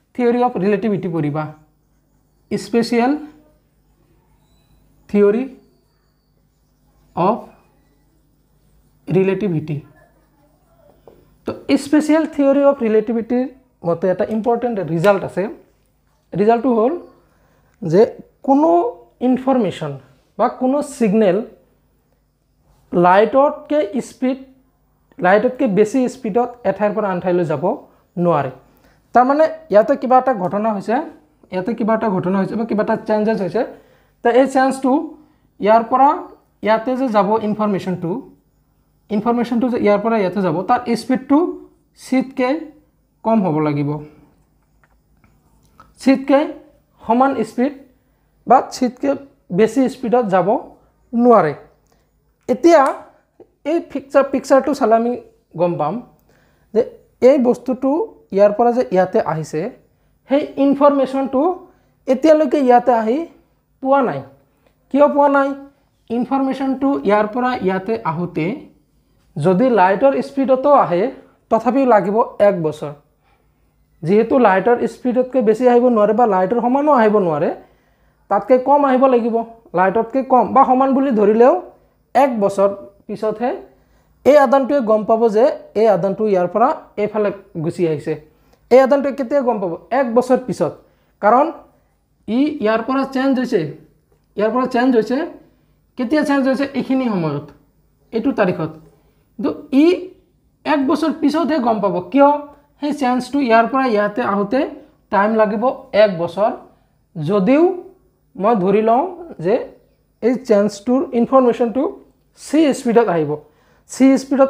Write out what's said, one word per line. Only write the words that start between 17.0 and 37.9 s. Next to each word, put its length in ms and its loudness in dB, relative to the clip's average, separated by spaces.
যে 200 2
কোনো 220 2
ইনফৰমেশ্যন 640 -2
বা 80 2
কোনো 160 0
ছিগনেল 420 2
লাইটতকৈ 800 2
স্পীড, 280 -4
লাইটতকৈ 420 2
বেছি 220 2
স্পীডত 340 -4
এঠাইৰ 260 -2
পৰা 180 -4
আন 100 -4
ঠাইলৈ 280 0
যাব 120 -4
নোৱাৰে। 280 0
তাৰমানে 300 4
ইয়াতে 280 4
কিবা 200 2
এটা 120 -2
ঘটনা 320 -4
হৈছে, 200 -4
ইয়াতে 260 -6
কিবা 180 0
এটা 180 -4
ঘটনা 240 -2
হৈছে 200 -4
বা 100 -4
কিবা 160 -2
এটা 100 -2
চেঞ্জেছ 380 -2
হৈছে, 160 -4
তো 60 0
এই 140 4
চেঞ্জটো 380 0
ইয়াৰ 260 4
পৰা 180 4
ইয়াতে 340 0
যে 160 -2
যাব 140 2
ইনফৰমেশ্যনটো, 640 -4